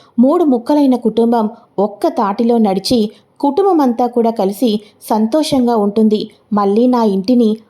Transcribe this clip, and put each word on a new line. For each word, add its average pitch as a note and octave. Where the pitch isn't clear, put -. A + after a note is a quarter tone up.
మూడు D4+
ముక్కలైన C4+
కుటుంబం A3+
ఒక్క G#3+
తాటిలో A#3
నడిచి G#3+
కుటుంబం E4
అంతా B3
కూడా A#3
కలిసి G#3+
సంతోషంగా A#3+
ఉంటుంది. G#3+
మళ్ళీ G#3
నా B3
ఇంటిని A3